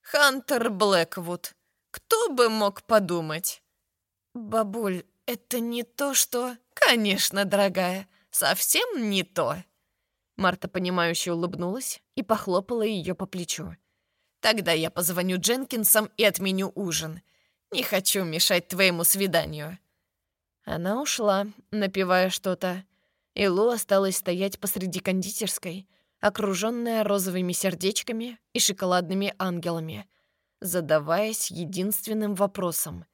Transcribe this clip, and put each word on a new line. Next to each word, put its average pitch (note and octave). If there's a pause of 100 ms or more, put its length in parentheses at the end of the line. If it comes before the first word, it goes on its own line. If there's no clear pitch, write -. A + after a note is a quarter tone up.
«Хантер C4+
Блэквуд. F3+ (360)
Кто A4+
бы B3
мог G#3
подумать?» E3+ (720)
«Бабуль, G#3+ (240)
это A#3+
не A#3
то, C#4
что...» B3 (180)
«Конечно, G3+
дорогая, F#3+ (220)
совсем A#3+
не F#3+
то». D3 (800)
Марта, F#3
понимающе F3+
улыбнулась F3 (140)
и C4
похлопала G3+
её F#3
по F#3+
плечу. F3 (640)
«Тогда G3+
я D#3+
позвоню F3+
Дженкинсам A3
и A3
отменю F#3+
ужин. E3 (500)
Не -
хочу F#3+
мешать F3
твоему F3+
свиданию». E3 (840)
Она F3+
ушла, G#3 (240)
напевая F#3+
что-то, F#3 (500)
и G3+
Лу G3
осталась G3
стоять F#3+
посреди F#3
кондитерской, F#3+ (320)
окружённая G#3+
розовыми F#3
сердечками G3+ (140)
и A#3+
шоколадными F#3
ангелами, E3+ (520)
задаваясь E3+
единственным G3
вопросом. F3+